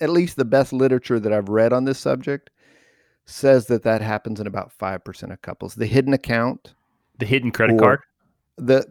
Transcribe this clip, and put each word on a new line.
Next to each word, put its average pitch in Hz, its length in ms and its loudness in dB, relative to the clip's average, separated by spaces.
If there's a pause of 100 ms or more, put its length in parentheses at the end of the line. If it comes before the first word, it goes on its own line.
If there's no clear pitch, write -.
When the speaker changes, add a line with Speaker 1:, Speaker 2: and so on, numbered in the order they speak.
Speaker 1:
at 156 100 0
least 175 260 0
the 135 80 0
best 135 280 2
literature 127 460 0
that 107 140 -2
I've 104 160 0
read 110 240 2
on 127 120 0
this 135 140 -4
subject 139 520 -6 (720)
says 135 420 2
that 117 160 0
that 110 180 0
happens 107 400 -6
in 104 60 -10
about 98 260 -10
five 95 320 -8
percent - 280 -14
of 95 100 -18
couples. - 320 -14
The 113 120 -4
hidden 131 260 0
account. 120 640 -4 (440)
Speaker 2:
The 113 60 -6
hidden 123 260 0
credit 113 260 2
Speaker 1:
Or - 20 4
Speaker 2:
card? 123 220 4 (580)
Speaker 1:
the, 131 320 2